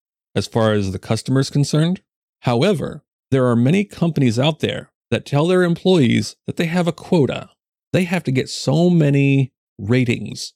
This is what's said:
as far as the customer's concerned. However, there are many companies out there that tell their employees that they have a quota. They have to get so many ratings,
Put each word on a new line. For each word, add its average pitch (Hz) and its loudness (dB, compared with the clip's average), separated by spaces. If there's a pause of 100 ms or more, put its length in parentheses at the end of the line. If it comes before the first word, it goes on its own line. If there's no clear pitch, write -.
(340)
as 98 -4
far 110 2
as 98 0
the 92 -6
customer's 131 -2
concerned. 156 0 (380)
However, 147 -2 (260)
there 131 2
are 123 2
many 147 2
companies 143 -2
out 156 0
there - -6 (200)
that 113 -2
tell 143 0
their 185 2
employees 160 2 (100)
that - -8
they 175 0
have 170 -2
a 170 -2
quota. - -2 (460)
They 180 2
have 170 -4
to - -4
get 131 -2
so 165 0
many 139 2 (240)
ratings, 117 -2